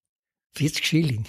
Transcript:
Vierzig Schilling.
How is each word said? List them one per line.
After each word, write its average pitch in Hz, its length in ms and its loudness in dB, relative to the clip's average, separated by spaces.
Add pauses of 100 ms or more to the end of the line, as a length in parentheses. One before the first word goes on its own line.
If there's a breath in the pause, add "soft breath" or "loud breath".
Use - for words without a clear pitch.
(520)
Vierzig - 340 -2
Schilling. 143 420 2